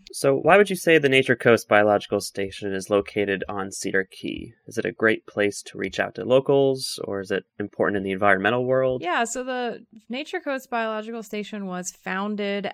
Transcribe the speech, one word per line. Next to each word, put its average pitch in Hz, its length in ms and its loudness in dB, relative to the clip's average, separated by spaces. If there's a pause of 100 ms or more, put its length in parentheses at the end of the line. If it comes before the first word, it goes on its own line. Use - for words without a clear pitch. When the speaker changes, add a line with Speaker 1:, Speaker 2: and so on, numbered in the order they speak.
(120)
Speaker 1:
So 135 240 2
why 156 220 6
would 208 100 4
you 190 80 -2
say 165 220 4
the 143 100 4
Nature 131 280 4
Coast 117 320 4
Biological 104 520 4
Station 98 540 -6
is 95 160 -6
located 101 580 0
on 98 240 -6
Cedar 95 380 -2
Key? - 420 -10 (140)
Is 113 100 -14
it 110 80 -2
a 98 80 -4
great 110 340 0
place 104 380 -2
to - 140 -14
reach 98 200 -6
out 98 160 -4
to 95 100 -10
locals, 135 800 2
or 98 160 -6
is 95 100 -12
it 95 140 -2 (140)
important 101 400 -2
in 95 40 -4
the 98 80 -4
environmental 101 560 2
world? 131 360 0
Speaker 2:
Yeah, 311 220 0
so 254 200 -8
the 247 420 -6 (240)
Nature 311 300 -8
Coast 269 300 -8
Biological 226 520 -6
Station 208 440 -8
was 180 240 -8
founded 202 840 -4